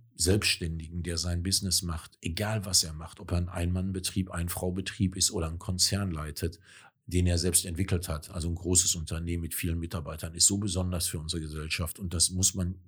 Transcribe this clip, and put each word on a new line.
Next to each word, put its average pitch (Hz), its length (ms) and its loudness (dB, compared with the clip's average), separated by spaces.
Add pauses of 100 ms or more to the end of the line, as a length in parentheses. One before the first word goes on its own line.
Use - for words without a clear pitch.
(200)
Selbstständigen, 85 840 2
der 85 120 -2
sein 87 280 0
Business 95 380 2
macht, 82 380 -6
egal 104 440 -2
was 92 180 4
er 80 100 -6
macht, 80 280 -12
ob - 100 -12
er 87 60 4
ein 87 120 2
Ein-Mann-Betrieb, 90 840 0
Ein-Frau-Betrieb 90 840 0
ist 95 160 2
oder 87 160 0
einen 82 140 -6
Konzern 95 500 0
leitet, 78 480 -4 (480)
den 90 220 4
er 87 100 4
selbst 87 260 4
entwickelt 90 440 0
hat, 76 220 -6
also 82 180 -4
ein 85 80 0
großes 90 400 4
Unternehmen 82 460 -4
mit 80 120 -6
vielen 85 240 0
Mitarbeitern, 82 560 -6
ist 85 120 6
so 101 120 4
besonders 90 480 0
für 80 140 -4
unsere 80 200 -4
Gesellschaft 78 600 -4
und 87 140 -4
das 85 160 4
muss 92 260 2
man 90 180 0 (140)